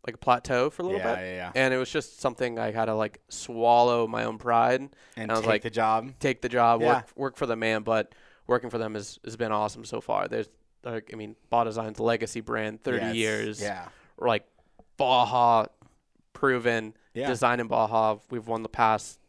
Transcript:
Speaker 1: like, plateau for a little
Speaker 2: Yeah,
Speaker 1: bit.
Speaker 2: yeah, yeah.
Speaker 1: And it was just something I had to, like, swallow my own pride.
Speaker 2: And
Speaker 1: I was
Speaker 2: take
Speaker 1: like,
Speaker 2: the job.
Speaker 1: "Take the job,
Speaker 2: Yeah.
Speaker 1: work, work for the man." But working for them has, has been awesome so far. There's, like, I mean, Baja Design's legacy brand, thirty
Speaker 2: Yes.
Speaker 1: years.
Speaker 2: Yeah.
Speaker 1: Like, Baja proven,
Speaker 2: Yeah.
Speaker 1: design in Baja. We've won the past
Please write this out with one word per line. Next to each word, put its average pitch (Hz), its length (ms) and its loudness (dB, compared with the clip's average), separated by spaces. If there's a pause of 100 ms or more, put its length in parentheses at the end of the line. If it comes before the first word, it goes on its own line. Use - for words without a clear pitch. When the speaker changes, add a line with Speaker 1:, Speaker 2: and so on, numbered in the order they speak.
Speaker 1:
like, 117 140 -14
plateau 123 480 2
for 175 140 -10
a - 20 -6
little 185 160 -4
Speaker 2:
Yeah, - 140 -2
Speaker 1:
bit. 92 100 -8
Speaker 2:
yeah, 92 100 -8
yeah. 90 200 -10
Speaker 1:
And 131 180 2
it 127 40 0
was 127 140 -4
just - 300 -6
something 123 360 -4
I 110 140 -2
had 110 140 -2
to, 110 100 -2
like, 107 320 -4
swallow 120 800 4
my 113 160 -4
own 113 140 -6
pride. 120 520 2 (280)
Speaker 2:
And 110 140 -8
Speaker 1:
I - 20 2
was 110 80 2
Speaker 2:
take 113 80 0
Speaker 1:
like, 107 140 2
Speaker 2:
the 117 60 -6
job. 113 520 0
Speaker 1:
"Take 131 200 -2
the 123 80 -6
job, 117 320 4
Speaker 2:
Yeah. 117 140 2
Speaker 1:
work, 120 100 -4 (120)
work 135 180 -6
for 147 100 -4
the 117 120 -2
man." 110 260 0
But 113 320 0 (320)
working 120 220 0
for 117 80 -6
them 110 180 -4
has, 104 300 -10
has 110 100 -12
been 113 160 -2
awesome 107 320 -2
so 113 160 -8
far. - 300 -2
There's, 113 180 -4 (380)
like, 113 260 -8
I 110 60 -14
mean, 107 180 -12 (140)
Baja 117 160 4
Design's 110 340 -6
legacy 113 400 0
brand, 110 440 -6
thirty 120 240 -2
Speaker 2:
Yes. 113 80 -4
Speaker 1:
years. 107 460 -2
Speaker 2:
Yeah. 92 280 -8 (280)
Speaker 1:
Like, 110 300 0 (480)
Baja 123 720 4 (640)
proven, 117 640 0 (200)
Speaker 2:
Yeah. 127 140 -4
Speaker 1:
design 123 320 2
in 113 80 -2
Baja. 110 500 2 (120)
We've 113 180 -8
won 113 160 -4
the 110 60 -10
past 110 600 0